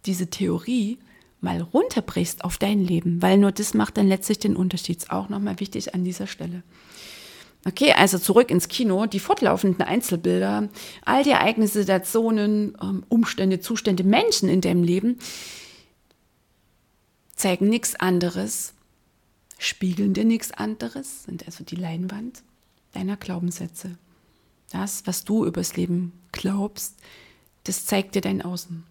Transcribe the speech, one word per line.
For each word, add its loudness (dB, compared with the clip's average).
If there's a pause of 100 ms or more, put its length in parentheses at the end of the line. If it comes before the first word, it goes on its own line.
diese -2
Theorie -2 (420)
mal -2
runterbrichst 0
auf -6
dein 2
Leben, 2
weil 6
nur 6
das -4
macht 0
dann 4
letztlich 0
den 0
Unterschied. -2
Ist -12
auch -4
nochmal -4
wichtig -6
an -2
dieser -4
Stelle. -10 (1000)
Okay, 4
also 6
zurück 6
ins 2
Kino, 0
die -2
fortlaufenden 2
Einzelbilder, 0 (360)
all 4
die 4
Ereignisse, 2
Situationen, 0
ähm, -4
Umstände, 2
Zustände, -2
Menschen 4
in 2
deinem 2
Leben 2 (2250)
zeigen 2
nichts 0
anderes, -2 (840)
spiegeln -2
dir 0
nichts 2
anderes, -8
sind -12
also -16
die -10
Leinwand -6 (500)
deiner -6
Glaubenssätze. -8 (720)
Das, -6
was -4
du 2
übers -2
Leben -2 (200)
glaubst, -4 (680)
das -6
zeigt -2
dir 0
dein -2
Außen. -10